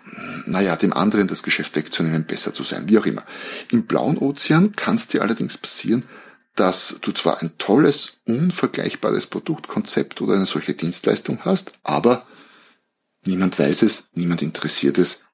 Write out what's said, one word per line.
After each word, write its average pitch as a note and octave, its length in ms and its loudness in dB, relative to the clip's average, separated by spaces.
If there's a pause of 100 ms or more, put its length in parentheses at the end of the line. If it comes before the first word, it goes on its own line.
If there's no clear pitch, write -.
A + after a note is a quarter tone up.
(460)
naja, F#2 300 0
dem - 180 0
anderen G2 340 2
das - 140 -2
Geschäft - 340 -4
wegzunehmen, D#2+ 480 0
besser - 300 -4
zu - 80 -6
sein, - 260 -6
wie A2 100 6
auch G2+ 60 2
immer. - 200 -2 (460)
Im A#2 140 2
blauen F2 320 0
Ozean D3+ 580 2
kann's - 340 0
dir - 120 -2
allerdings - 380 -2
passieren, - 480 -2 (480)
dass F#2 480 2
du G2 100 -2
zwar - 300 0
ein E2 160 -4
tolles, C#3 540 4 (120)
unvergleichbares - 1040 -2
Produktkonzept - 960 -4
oder G#2+ 140 2
eine G2 100 2
solche D2+ 260 -2
Dienstleistung - 720 -2
hast, F#3 280 0 (100)
aber C3 440 2 (1000)
niemand F#2 320 0
weiß C#2+ 240 2
es, - 320 2
niemand E2+ 260 0
interessiert D2 560 -2
es, - 380 0